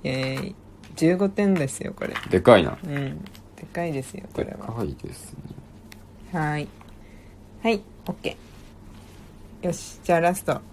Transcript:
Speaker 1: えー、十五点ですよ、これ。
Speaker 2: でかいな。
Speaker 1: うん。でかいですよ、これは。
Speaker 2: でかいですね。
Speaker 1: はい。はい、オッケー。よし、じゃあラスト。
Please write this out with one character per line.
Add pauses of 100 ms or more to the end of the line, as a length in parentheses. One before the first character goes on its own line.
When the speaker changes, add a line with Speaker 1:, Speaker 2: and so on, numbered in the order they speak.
Speaker 1:
え
ー、 (420)
十
五
点
で
す
よ、
こ
れ。 (160)
Speaker 2:
で
か
い
な。
Speaker 1:
う
ん。 (340)
で
か
い
で
す
よ、
こ
れ
は。
Speaker 2:
で
か
い
で
す
ね。 (920)
Speaker 1:
は
い。 (960)
は
い、 (240)
オ
ッ
ケ (1300)
ー。
よ
し、
じ
ゃ
あ
ラ
ス
ト。 (120)